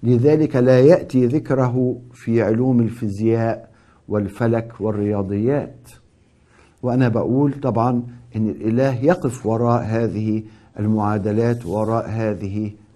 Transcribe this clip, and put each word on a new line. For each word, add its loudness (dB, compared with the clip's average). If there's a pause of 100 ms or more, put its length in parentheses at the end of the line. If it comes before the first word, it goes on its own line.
لذلك 2
لا 6
يأتي 4
ذكره 0 (180)
في -2
علوم 2
الفيزياء -2 (380)
والفلك -2
والرياضيات". -2 (1080)
وأنا 2
بقول 0
طبعًا -2 (320)
إن -2
الإله -2
يقف -2
وراء 0
هذه -2 (360)
المعادلات، 0
وراء -2
هذه -4 (240)